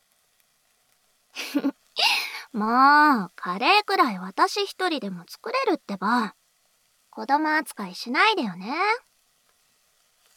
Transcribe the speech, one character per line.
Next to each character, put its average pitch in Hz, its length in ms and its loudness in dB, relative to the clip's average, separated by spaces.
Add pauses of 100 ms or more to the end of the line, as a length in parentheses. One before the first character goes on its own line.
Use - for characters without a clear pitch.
(1300)
<laughs> - 420 -4 (760)
も 262 760 4
う、 - 100 -16
カ 185 240 -8
レ 339 200 4
ー 415 40 0
く 392 140 -2
ら 311 140 4
い 185 80 -6
私 320 460 -2
一 381 220 -6
人 311 120 -2
で 196 100 -8
も 175 180 -12
作 - 240 -12
れ 523 200 -2
る 320 40 4
っ - 20 -8
て 196 200 -10
ば。 214 380 0 (760)
子 220 180 -10
供 302 280 2
扱 302 320 -4
い 180 80 -14
し - 160 -10
な 349 180 4
い 440 60 2
で 339 80 -2
よ 190 120 -4
ね。 190 180 -10 (1600)